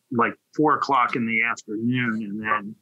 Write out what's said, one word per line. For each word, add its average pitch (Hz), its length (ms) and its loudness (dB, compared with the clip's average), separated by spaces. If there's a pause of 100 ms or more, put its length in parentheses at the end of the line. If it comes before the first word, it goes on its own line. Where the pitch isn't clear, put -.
(120)
like 113 220 2 (200)
four 151 220 4
o'clock 127 400 2
in 117 100 0
the 113 240 0
afternoon, 113 760 -2
and 107 140 -6
then 107 400 -4